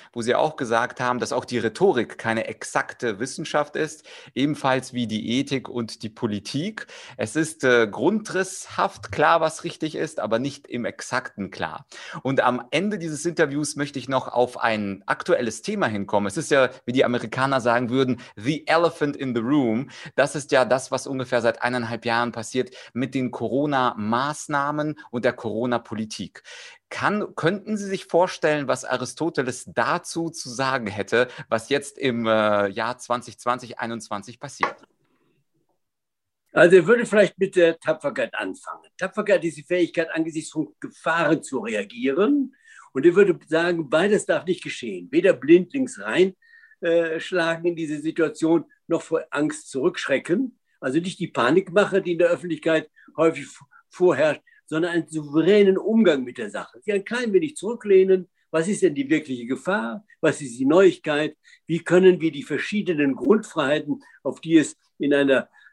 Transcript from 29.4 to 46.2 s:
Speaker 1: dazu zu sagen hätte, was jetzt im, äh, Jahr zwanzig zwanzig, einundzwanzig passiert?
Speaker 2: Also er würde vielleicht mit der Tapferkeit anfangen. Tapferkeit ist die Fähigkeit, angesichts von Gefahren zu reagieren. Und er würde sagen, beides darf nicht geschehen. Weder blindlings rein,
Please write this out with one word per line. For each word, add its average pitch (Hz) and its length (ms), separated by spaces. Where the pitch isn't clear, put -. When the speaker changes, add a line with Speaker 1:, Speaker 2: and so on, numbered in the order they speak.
Speaker 1:
dazu 160 640
zu 156 220
sagen 131 360
hätte, 104 420
was 110 220
jetzt 143 260
im, 117 300
äh, 107 420
Jahr 113 300
zwanzig 120 400
zwanzig, 120 400
einundzwanzig 117 600
passiert? - 380
Speaker 2:
Also 170 240
er 170 100
würde 240 200
vielleicht 202 320
mit 185 180
der 165 220
Tapferkeit 135 560
anfangen. - 540
Tapferkeit 190 440
ist 156 140
die 147 60
Fähigkeit, 170 500
angesichts 160 380
von 156 300
Gefahren 160 640
zu 127 180
reagieren. 131 920
Und 139 140
er 175 80
würde 185 240
sagen, 165 400
beides 196 380
darf 160 180
nicht 175 180
geschehen. 98 480
Weder 175 220
blindlings 175 680
rein, 135 380